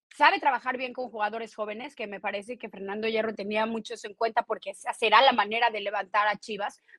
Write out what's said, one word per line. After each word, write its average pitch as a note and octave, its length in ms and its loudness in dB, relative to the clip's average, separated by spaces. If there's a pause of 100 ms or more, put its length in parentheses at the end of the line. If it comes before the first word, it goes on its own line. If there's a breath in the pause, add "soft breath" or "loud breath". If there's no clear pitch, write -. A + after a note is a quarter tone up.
(160)
sabe D4 240 6
trabajar B3+ 380 0
bien B3 160 -8
con B3+ 160 -8
jugadores A3 440 -6
jóvenes, A3 400 -8
que A3 120 -10
me G3+ 140 -10
parece G#3 360 -6
que A3 140 -12
Fernando G3+ 380 -8
Hierro A3 260 -2
tenía G#3+ 320 -2
mucho A3+ 260 -6
eso A3 140 -12
en G#3 80 -14
cuenta, A3+ 300 0
porque G3 260 -6
esa - 240 -8
será G#3+ 260 8
la C4 120 8
manera A3+ 360 2
de G#3+ 140 -6
levantar G3+ 460 -2
a G#3 100 -2
Chivas, G#3+ 420 -10 (180 soft breath)